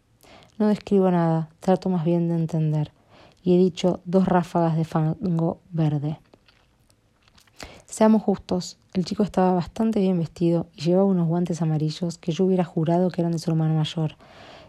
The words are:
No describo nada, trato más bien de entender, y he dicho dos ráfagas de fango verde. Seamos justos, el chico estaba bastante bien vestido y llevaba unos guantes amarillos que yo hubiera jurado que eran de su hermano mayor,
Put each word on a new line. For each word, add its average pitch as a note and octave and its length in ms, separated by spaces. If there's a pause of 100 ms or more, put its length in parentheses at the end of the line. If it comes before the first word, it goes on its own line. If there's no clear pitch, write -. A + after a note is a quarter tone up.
(580)
No G#3+ 100
describo F#3+ 420
nada, E3 380 (120)
trato F#3 280
más F3+ 160
bien E3+ 240
de E3+ 80
entender, D#3 560 (500)
y F3+ 120
he F3+ 40
dicho F3+ 460
dos F3+ 220
ráfagas E3+ 500
de D#3+ 80
fango E3 760 (100)
verde. D3+ 500 (1700)
Seamos A3 360
justos, - 560 (160)
el F#3 100
chico G3+ 180
estaba F#3 300
bastante G#3+ 480
bien F#3 180
vestido E3+ 560
y - 80
llevaba F3+ 220
unos F3+ 240
guantes E3+ 320
amarillos D#3 580
que - 140
yo F#3+ 120
hubiera F#3 200
jurado E3+ 460
que F3 100
eran E3+ 120
de E3 60
su E3 120
hermano D#3+ 240
mayor, D#3 420 (520)